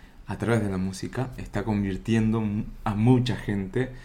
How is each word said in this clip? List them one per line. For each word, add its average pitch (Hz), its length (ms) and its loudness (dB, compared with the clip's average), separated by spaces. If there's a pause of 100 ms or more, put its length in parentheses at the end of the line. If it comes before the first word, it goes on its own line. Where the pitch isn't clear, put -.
(280)
A 98 100 -6
través 110 260 2
de 101 60 0
la 95 80 -2
música 104 600 -4
está 101 260 -4
convirtiendo 110 800 2
mu-, 107 240 -2 (180)
a 104 100 0
mucha 120 420 4
gente 104 560 -2 (140)